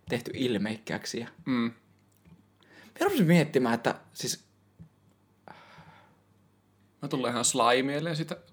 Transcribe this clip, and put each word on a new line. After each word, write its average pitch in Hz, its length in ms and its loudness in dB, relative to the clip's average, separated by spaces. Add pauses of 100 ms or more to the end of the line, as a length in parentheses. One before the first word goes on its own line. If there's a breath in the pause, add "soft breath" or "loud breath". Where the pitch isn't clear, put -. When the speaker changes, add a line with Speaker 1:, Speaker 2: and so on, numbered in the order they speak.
Speaker 1:
tehty - 260 -4
ilmeikkääksi 110 840 -4
ja 117 80 -12 (160)
Speaker 2:
Mm. 117 280 -2 (1300 soft breath)
Speaker 1:
mä 330 40 0
rupesin 330 220 4
miettimään, 139 480 4
että 120 200 0 (180)
siis - 320 -8 (2500 soft breath)
Speaker 2:
Mä 143 60 -8
tulee 127 220 -2
ihan 120 140 -2
Sly 123 380 4
mieleen 151 340 -2
siitä 160 200 -6 (160)